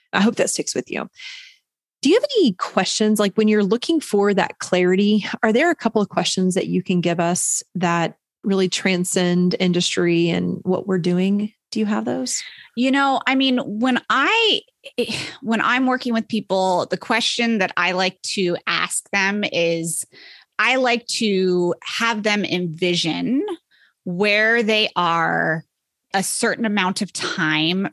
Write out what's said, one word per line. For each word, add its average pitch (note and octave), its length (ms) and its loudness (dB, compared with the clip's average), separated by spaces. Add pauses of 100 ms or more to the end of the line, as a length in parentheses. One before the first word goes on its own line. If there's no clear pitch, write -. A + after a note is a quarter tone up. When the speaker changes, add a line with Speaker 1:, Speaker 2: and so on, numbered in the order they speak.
(120)
Speaker 1:
I - 80 2
hope G#3 160 2
that E3+ 140 0
sticks - 240 -4
with - 160 -4
you. - 180 -6 (920)
Do C4+ 80 4
you F#4+ 60 6
have C#5 100 0 (100)
any D4+ 180 6
questions? G#3+ 640 0
Like, G#3 180 0
when G#3+ 120 4
you're G#3+ 160 4
looking A#3+ 360 0
for G3+ 340 0
that - 240 0
clarity, F#3+ 640 2 (180)
are A3 100 2
there D4 180 4
a D#4 60 0
couple A3 260 0
of G3 80 -4
questions F#3 440 0
that F#3+ 120 0
you F3 160 -2
can F3+ 180 0
give E3+ 200 0
us F3 420 -2 (140)
that E3+ 420 -2 (260)
really F#3+ 240 2
transcend F3+ 880 0
industry F3 720 2
and F3 360 -2
what F#3 220 -2
we're F#3+ 120 0
doing? F#3+ 540 0 (200)
Do G#3+ 80 -2
you G#3+ 60 0
have A3 180 -2
those? B3+ 400 -4 (320)
Speaker 2:
You C4 160 2
know, C#4 340 2
I C4 80 2
mean, C4 240 2
when A#3+ 500 0
I, F#4+ 520 2 (800)
when A3 180 0
I'm B3+ 260 2
working B3+ 280 0
with A3+ 140 -2
people, F#3+ 580 0
the F#3 100 -4
question A#3 600 0
that F#3 180 0
I F3 140 0
like F#3 320 -2 (120)
to F3 220 0 (120)
ask E3+ 420 -4
them G3+ 320 0
is, E3 640 -2 (560)
I A#3 160 2
like A#3+ 300 0
to F#3 760 0
have A3+ 400 -2
them G#3 220 0
envision F3 1000 -2 (600)
where G#3 580 2
they G#3+ 320 0
are E3 680 0 (500)
a G3 80 0
certain - 420 -2
amount G#3 380 0
of F#3 100 -8
time E3 800 -2